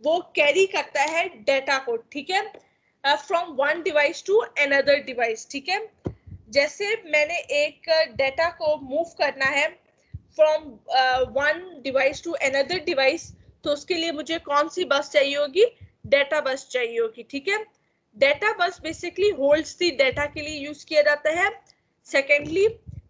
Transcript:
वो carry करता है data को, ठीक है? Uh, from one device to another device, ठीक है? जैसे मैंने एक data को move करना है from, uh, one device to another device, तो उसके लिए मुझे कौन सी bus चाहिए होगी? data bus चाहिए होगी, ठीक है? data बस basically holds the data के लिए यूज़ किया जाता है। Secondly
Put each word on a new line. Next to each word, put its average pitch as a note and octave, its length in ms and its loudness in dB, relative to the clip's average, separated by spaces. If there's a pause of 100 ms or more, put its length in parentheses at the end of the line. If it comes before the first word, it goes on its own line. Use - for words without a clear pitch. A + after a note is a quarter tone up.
वो D#4+ 340 -2
carry D4+ 300 4
करता D4+ 360 -2
है E4 280 -2
data C4+ 480 -2
को, A#3+ 200 -4
ठीक C#4 320 -10
है? G4+ 240 -2 (540)
Uh, C#4+ 100 4
from F4 400 -4
one D4+ 260 0
device D4+ 380 0
to G4+ 180 2 (280)
another C#4 280 4 (140)
device, A#3 420 -4
ठीक C#4 180 -8
है? G#4+ 220 -4 (580)
जैसे F4 560 -2
मैंने D4+ 320 0
एक D4 440 -2 (360)
data C4+ 320 0
को D#4 280 -2
move D4 280 -4 (160)
करना C#4 240 -2
है D4 340 -2 (600)
from, D#4 220 4 (400)
uh, B3+ 240 4 (120)
one D#4 500 -2
device C4+ 400 0
to E4+ 60 -6 (160)
another C#4 400 -2
device, C#4 340 0 (400)
तो D#4 60 -4
उसके C#4+ 240 -4
लिए E4 180 -2
मुझे D4+ 280 -6
कौन D4 300 0
सी F4+ 160 -4
bus C#4 240 0
चाहिए C#4 280 2
होगी? D4 280 2 (400)
data C#4 360 2
bus C4 300 -4
चाहिए A#3 280 -4
होगी, A3+ 240 -4
ठीक C4+ 240 -10
है? G#4+ 180 -2 (520)
data D4 360 2
बस F4+ 260 -2
basically F4 600 -2
holds D4 360 2
the F4 160 0 (100)
data C#4 320 0
के D#4 80 -10
लिए D4+ 240 -8
यूज़ D4 200 -12
किया D4+ 160 2
जाता D4 280 2
है। F#4+ 340 -2 (420)
Secondly D4 760 0 (300)